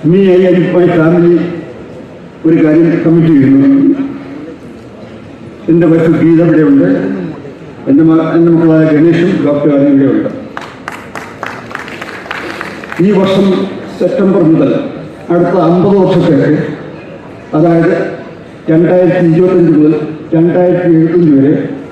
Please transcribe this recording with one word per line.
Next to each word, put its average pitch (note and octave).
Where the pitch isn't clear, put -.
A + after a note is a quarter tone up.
Me, F3
I F#3
and F3
my F3
family E3+
ഒരു E3
കാര്യം D#3+
കമ്മിറ്റ് E3
ചെയ്യുന്നു. C3+
എൻ്റെ E3+
വൈഫ് E3
ഗീത D#3+
ഇവിടെയുണ്ട്, C#3+
എൻ്റെ D3
മ-, D#3+
എൻ്റെ E3+
മക്കളായ D#3+
ഗണേഷും E3+
ഡോക്ടർ D3
ആരും C#3+
ഇവിടെയുണ്ട്. B2+
ഈ -
വർഷം F#3+
സെപ്റ്റംബർ F3+
മുതൽ C3+
അടുത്ത F3
അമ്പത് F#3
വർഷത്തേക്ക്, D#3+
അതായത് E3
രണ്ടായിരത്തി F3
ഇരുപത്തഞ്ച് E3+
മുതൽ D3+
രണ്ടായിരത്തി F3
എഴുപത്തഞ്ച് E3
വരെ C#3+